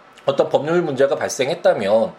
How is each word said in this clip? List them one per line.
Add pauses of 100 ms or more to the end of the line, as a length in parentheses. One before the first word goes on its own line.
(260)
어떤
법률
문제가
발생했다면,